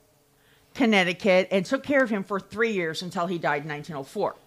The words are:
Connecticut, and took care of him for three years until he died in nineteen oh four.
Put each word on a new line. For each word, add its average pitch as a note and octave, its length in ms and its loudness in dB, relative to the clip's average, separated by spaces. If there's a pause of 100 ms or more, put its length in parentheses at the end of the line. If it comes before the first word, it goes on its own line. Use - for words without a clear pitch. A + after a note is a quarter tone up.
(720)
Connecticut, F#3 760 4
and F#3+ 160 2
took C4+ 160 -2
care C4+ 220 2
of A3 60 -2
him G3 160 -2
for G3 160 -4
three A3+ 320 -2
years E3 280 -2
until F#3 240 -4
he F#3 120 -4
died D3 240 -2
in D#3 80 -10
nineteen D3 260 -10
oh C#3 80 -8
four. F3 320 -4 (120)